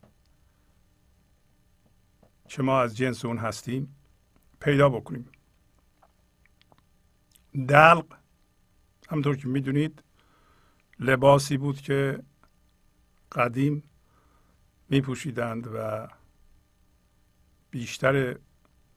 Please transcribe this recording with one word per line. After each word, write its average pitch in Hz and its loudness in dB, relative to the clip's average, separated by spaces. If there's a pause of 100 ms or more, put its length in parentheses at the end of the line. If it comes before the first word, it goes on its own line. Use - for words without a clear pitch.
(2500)
که - -6
ما 135 4
از 117 -2
جنس 127 -2
اون 117 -4
هستیم 113 -8 (640)
پیدا 143 4
بکنیم. - -10 (2250)
دلق 156 6 (1040)
همونطور 143 -2
که 139 -10
می‌دونید 139 -2 (960)
لباسی 139 4
بود 139 -4
که 139 -4 (1080)
قدیم 139 -2 (1040)
می‌پوشیدند 120 -4
و 110 -8 (1600)
بیشتر 131 -2 (600)